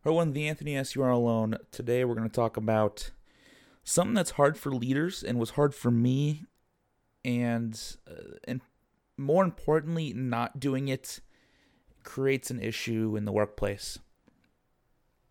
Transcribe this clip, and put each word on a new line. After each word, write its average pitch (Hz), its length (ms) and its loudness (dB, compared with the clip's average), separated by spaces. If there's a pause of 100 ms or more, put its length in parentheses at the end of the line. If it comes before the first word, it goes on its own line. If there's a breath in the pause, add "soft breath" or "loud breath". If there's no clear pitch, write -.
Hello, 165 160 4
I'm 151 140 0
the 151 120 -2
Anthony 147 300 -4
S. 135 180 -6
You 135 80 0
Are 127 60 4
Alone. 117 480 2 (140)
Today 120 340 0
we're 120 100 0
gonna 113 140 -2
talk 113 300 0
about 110 520 2 (760 soft breath)
something 180 280 2
that's 190 200 0
hard 147 260 4
for 147 120 -6
leaders 135 520 -2
and 120 160 -2
was 117 100 0
hard 143 260 2
for - 160 0
me, 135 540 2 (800)
and, 117 720 -2 (100)
uh, - 300 -18 (100)
and 131 140 -6 (560)
more 160 260 4
importantly, 160 720 0
not 120 480 -2
doing 135 280 0
it - 320 -6 (840 soft breath)
creates 135 480 0
an 123 100 -6
issue 110 560 -2
in 104 80 -2
the 104 80 -2
workplace. 101 680 -2 (1300)